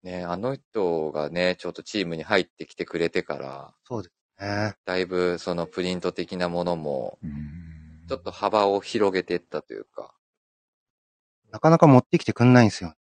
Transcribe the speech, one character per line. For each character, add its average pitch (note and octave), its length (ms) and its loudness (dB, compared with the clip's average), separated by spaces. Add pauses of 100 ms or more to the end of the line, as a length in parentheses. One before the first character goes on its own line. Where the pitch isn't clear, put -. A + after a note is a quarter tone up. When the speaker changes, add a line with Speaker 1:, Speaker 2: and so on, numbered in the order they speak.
Speaker 1:
ね、 F2+ 220 -10
あ F2 120 -6
の B2 180 -6
人 F2 580 -2
が D2+ 180 -4
ね、 F2+ 280 0
ち - 80 -12
ょ E2+ 40 -4
っ - 20 -20
と - 100 -16
チ G2+ 200 -4
ー F2 40 -2
ム E2 100 -6
に D#2+ 80 -8
入 F#2+ 180 2
っ - 40 -4
て - 200 -16
き - 80 -20
て - 100 -8
く - 140 -6
れ E2+ 120 0
て F2+ 120 -2
か D2 160 -8
ら、 C#2 360 -14 (120)
Speaker 2:
そ A#2+ 120 -8
う G2 40 -10
で F2+ 60 -18
す - 360 -20
ね。 G2+ 300 -4 (100)
Speaker 1:
だ F#2 140 -4
い F#2 80 -2
ぶ F2+ 320 -2
そ F2+ 160 -6
の E2+ 120 -4
プ F2+ 160 -8
リ F2+ 120 -2
ン F2+ 60 -6
ト F2+ 100 -2
的 F2 260 -8
な F2+ 120 -2
も F2 160 -4
の F2 120 -2
も、 C#2 460 -8
Speaker 3:
う - 60 -12
ん。 D#2 800 -16
Speaker 1:
ち - 60 -6
ょ - 20 -8
っ - 60 -20
と F#2+ 80 -10
幅 G2+ 360 0
を G2 140 2
広 G2+ 320 0
げ F#2 100 0
て F2 140 -4
っ - 40 -6
た - 220 -10
と - 120 -18
い G1+ 40 -12
う G#1 60 -14
か。 - 280 -16 (1400)
Speaker 2:
な A2+ 80 -12
か D#3 100 6
な E3 80 8
か E3+ 80 10
持 C3 120 10
っ - 80 6
て E3+ 120 0
き - 60 -2
て G#2+ 80 0
く A#2+ 120 4
ん B2 80 8
な B2 100 10
い A2 40 8
ん G2+ 40 4
す - 120 -10
よ。 E2+ 180 -12